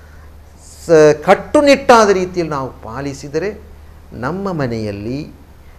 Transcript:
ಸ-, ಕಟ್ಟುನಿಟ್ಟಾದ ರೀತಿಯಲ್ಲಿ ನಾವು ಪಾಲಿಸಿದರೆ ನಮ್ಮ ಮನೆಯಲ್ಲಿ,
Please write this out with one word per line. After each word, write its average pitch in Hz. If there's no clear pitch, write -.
ಸ-, 156
ಕಟ್ಟುನಿಟ್ಟಾದ 254
ರೀತಿಯಲ್ಲಿ 175
ನಾವು 135
ಪಾಲಿಸಿದರೆ 143
ನಮ್ಮ 185
ಮನೆಯಲ್ಲಿ, 117